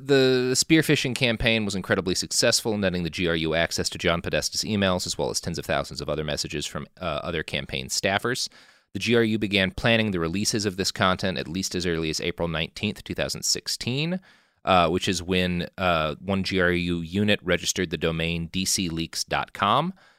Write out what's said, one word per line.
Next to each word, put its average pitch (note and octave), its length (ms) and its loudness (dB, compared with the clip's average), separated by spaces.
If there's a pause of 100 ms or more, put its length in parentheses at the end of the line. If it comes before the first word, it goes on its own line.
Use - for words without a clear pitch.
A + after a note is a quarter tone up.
the C3 520 4
spear D#3+ 280 4
phishing C#3 320 2
campaign A2+ 500 2
was G2 100 -4
incredibly F#2 400 0
successful A2+ 580 0
in G#2 80 0
netting F2+ 220 0
the E2 60 -2
G E2+ 180 -2
R E2 80 2
U D#2+ 200 0
access E2 340 0
to - 80 -10
John E2+ 240 2
Podesta's - 420 -2
emails, F#2+ 420 0
as D#2+ 120 -6
well C2 140 0
as - 80 -2
tens E2 200 -6
of C#2 60 -10
thousands C#2+ 360 -2
of C#2+ 80 -6
other D2 140 -2
messages D2 440 -4
from, D2 180 -8 (140)
uh, D#2+ 240 -4
other E2 200 -4
campaign C2+ 440 -6
staffers. G2+ 640 -2 (440)
The G2 60 -6
G G#2+ 160 2
R A#2 80 6
U A2 140 2
began G2 340 2
planning A2+ 400 2
the F#2 80 -2
releases G2 460 0
of F#2+ 120 -2
this F#2 140 0
content F#2 460 0
at C2 100 -6
least F#2 280 -4
as F2 100 0
early E2 240 0
as D#2 120 -2
April E2+ 260 -2
nineteenth, E2 560 -4
two - 100 -8
thousand - 300 -4
sixteen, D#3 760 -2 (460)
uh, F2+ 240 6
which F2 180 0
is F2+ 140 -2
when, F2+ 460 0 (100)
uh, D#2+ 420 0
one F#2+ 240 -2
G F#2+ 160 0
R F2+ 120 4
U F2 300 0
unit G2+ 420 0
registered F2 480 0
the D#2+ 60 -4
domain E2 500 -2
D F#2+ 180 -4
C F#2 240 0
leaks E2 340 -4
dot - 300 -4
com, C3+ 400 2 (240)